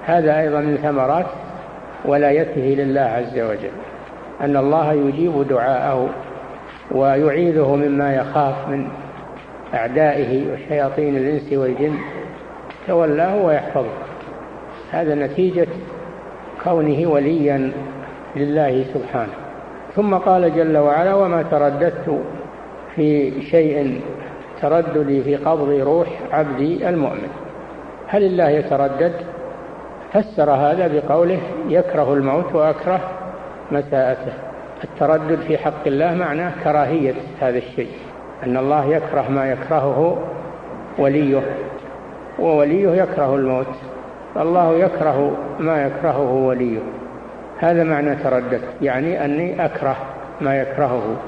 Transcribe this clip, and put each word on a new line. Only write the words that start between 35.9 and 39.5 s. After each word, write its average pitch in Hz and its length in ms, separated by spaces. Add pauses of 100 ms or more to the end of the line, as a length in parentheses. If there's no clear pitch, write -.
معناه 170 380 (120)
كراهية 147 500 (280)
هذا 127 160
الشيء، - 340 (520)
أن 127 140
الله 139 280
يكره 151 440
ما 135 220